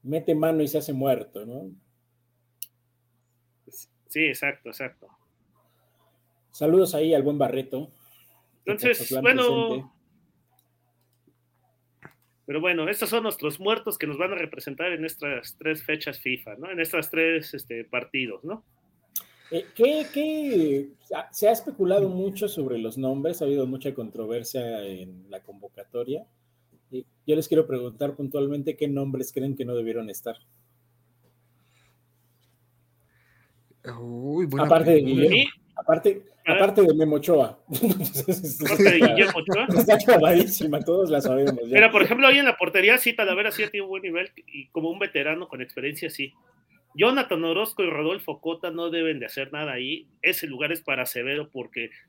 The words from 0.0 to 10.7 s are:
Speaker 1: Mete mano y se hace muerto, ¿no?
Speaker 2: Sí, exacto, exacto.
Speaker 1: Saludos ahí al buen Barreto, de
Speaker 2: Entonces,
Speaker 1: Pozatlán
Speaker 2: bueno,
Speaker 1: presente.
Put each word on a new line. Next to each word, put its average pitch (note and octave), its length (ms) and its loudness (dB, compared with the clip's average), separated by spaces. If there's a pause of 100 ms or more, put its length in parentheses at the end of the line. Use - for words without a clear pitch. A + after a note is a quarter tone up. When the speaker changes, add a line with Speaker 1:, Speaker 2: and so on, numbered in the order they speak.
Speaker 1:
Mete D#3 320 -2
mano D#3+ 260 0
y D3 60 0
se D#3 120 -4
hace D3 140 -8
muerto, B2 520 -4
¿no? D3 260 -14 (2500)
Speaker 2:
Sí, D#3+ 160 -2
exacto, C#3 440 -6
exacto. - 380 -14 (1400)
Speaker 1:
Saludos F3 440 2
ahí D#3+ 180 2
al C#3+ 100 2
buen D3 140 0
Barreto, C3 540 -4 (760)
de G3 80 -4
Speaker 2:
Entonces, A#3 260 0
Speaker 1:
Pozatlán C3 240 -4
Speaker 2:
bueno, A#3+ 460 2
Speaker 1:
presente. B3 200 -8 (2500)